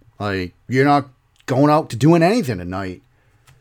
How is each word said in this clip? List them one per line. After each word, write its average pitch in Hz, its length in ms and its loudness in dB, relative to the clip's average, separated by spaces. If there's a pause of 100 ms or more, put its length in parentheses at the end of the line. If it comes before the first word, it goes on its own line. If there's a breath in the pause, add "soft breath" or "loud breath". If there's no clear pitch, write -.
(200)
Like, 95 340 -6 (140)
you're 131 180 0
not 143 240 0 (380)
going 147 240 2
out 151 180 0
to 127 60 -10
doing 160 260 4
anything 165 380 0
at 87 80 -10
night. 92 340 -10 (600)